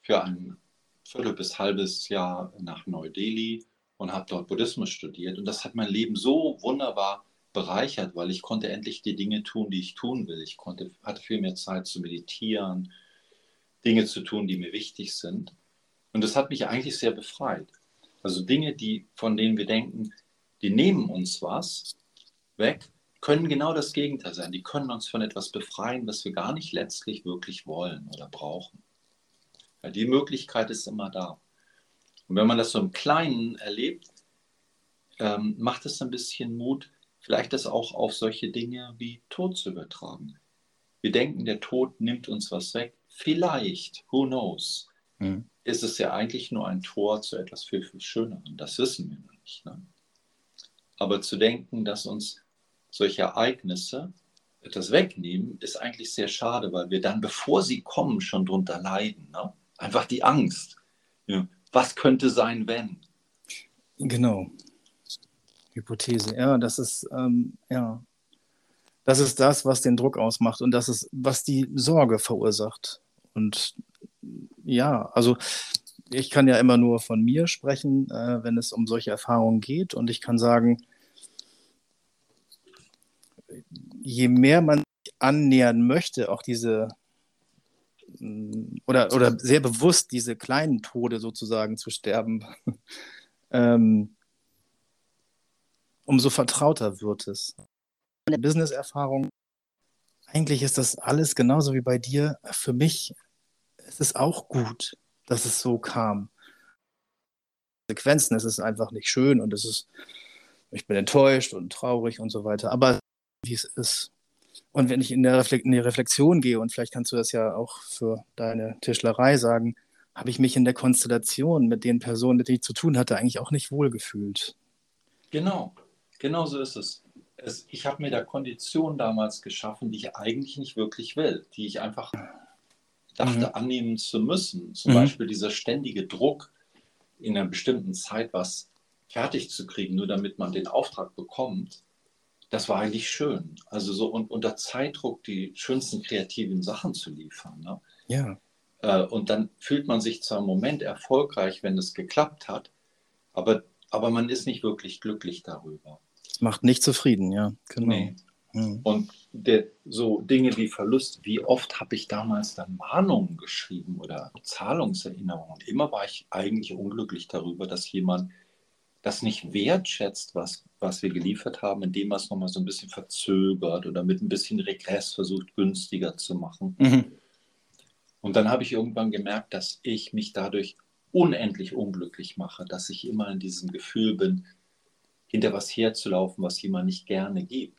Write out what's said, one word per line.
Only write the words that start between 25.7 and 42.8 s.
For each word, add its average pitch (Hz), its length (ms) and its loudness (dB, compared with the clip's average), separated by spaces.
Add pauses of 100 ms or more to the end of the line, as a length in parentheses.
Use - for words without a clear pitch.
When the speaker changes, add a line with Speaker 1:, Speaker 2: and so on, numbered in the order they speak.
Speaker 1:
was 107 180 -8
wir 95 80 -6
gar 92 200 -4
nicht 156 200 -10
letztlich - 520 -8
wirklich 90 420 -10
wollen 80 460 -8
oder 73 160 -18
brauchen. 78 540 -14 (1000)
Ja, - 60 -10
die 104 160 -2
Möglichkeit 127 640 0
ist 110 180 -8
immer 101 220 -8
da. 90 300 -10 (880)
Und 92 80 -6
wenn 107 140 6
man 117 100 4
das 113 140 0
so 110 80 0
im 95 100 0
Kleinen 135 640 0
erlebt, 107 520 -6 (1120)
ähm, 107 380 0
macht 120 280 -4
es - 160 -8
ein 123 80 -6
bisschen 120 460 -8
Mut, 131 340 -4 (300)
vielleicht - 320 -2
das 131 140 -4
auch 117 280 -4
auf 113 180 -2
solche 113 380 -4
Dinge 123 480 -10
wie 120 300 -12
Tod 185 280 -4
zu - 140 -8
übertragen. - 640 -14 (640)
Wir 107 120 -2
denken, 120 320 0
der 107 160 -4
Tod 127 400 -2
nimmt 120 280 -4
uns 107 220 -8
was 90 240 -8
weg. 117 200 -8 (140)